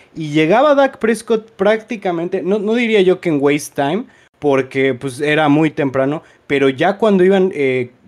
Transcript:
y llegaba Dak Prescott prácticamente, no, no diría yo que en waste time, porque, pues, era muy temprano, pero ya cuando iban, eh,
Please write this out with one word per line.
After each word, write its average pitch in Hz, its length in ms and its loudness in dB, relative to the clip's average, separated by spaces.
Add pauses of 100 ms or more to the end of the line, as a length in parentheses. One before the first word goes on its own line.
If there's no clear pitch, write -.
(160)
y 160 140 -8
llegaba 196 460 4
Dak 269 240 0
Prescott 226 520 -4
prácticamente, 196 880 -4
no, 190 180 -2
no 208 160 -2
diría 220 260 0
yo 180 180 2
que 175 100 -4
en 151 120 0
waste 143 340 -2
time, 151 300 -2 (320)
porque, 135 560 0
pues, 123 260 -10
era 151 300 0
muy 151 220 2
temprano, 139 520 -4 (240)
pero 139 220 2
ya 160 280 -2
cuando 202 260 2
iban, 190 300 2
eh, 127 380 -2 (160)